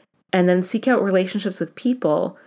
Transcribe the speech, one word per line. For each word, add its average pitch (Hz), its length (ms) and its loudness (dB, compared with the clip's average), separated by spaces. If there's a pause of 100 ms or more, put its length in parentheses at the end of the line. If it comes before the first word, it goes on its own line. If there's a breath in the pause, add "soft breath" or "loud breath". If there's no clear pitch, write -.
(320 soft breath)
And 180 160 4
then 180 140 4
seek 220 260 -4
out 254 140 2
relationships 190 580 -2
with 170 140 -6
people 185 720 -2